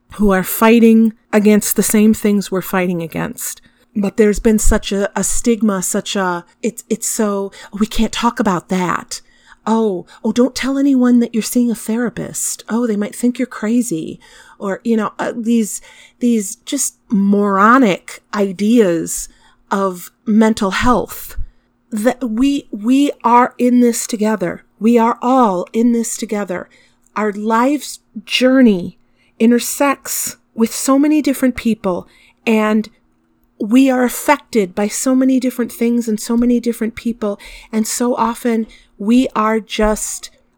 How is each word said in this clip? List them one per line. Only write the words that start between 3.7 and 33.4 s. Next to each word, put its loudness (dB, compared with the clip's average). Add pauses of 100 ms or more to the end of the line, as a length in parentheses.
But -2
there's 2
been 2
such 4
a, -2
a -2
stigma, 0
such -6
a, -4 (160)
it's, -6
it's -4
so, -4 (260)
"We 0
can't -2
talk -2
about -2
that." -4 (460)
Oh, -2 (180)
oh, -2
"Don't 0
tell -4
anyone 4
that -2
you're -2
seeing 0
a -2
therapist. -6
Oh, -2
they -2
might -4
think -2
you're -4
crazy." -4 (400)
Or, -6
you 0
know, -2
uh, -4
these, -2 (380)
these -2
just -8 (120)
moronic 2 (100)
ideas 0 (420)
of -4 (140)
mental 2
health. -2 (540)
That -2
we, -2
we 0 (120)
are 2
in 2
this 0
together. -4 (160)
We 4
are 0
all 2
in 2
this -2
together. -8 (480)
Our -2
life's -2 (240)
journey 2 (420)
intersects -2 (160)
with 0
so 0
many 2
different 0
people, -4 (380)
and 0 (720)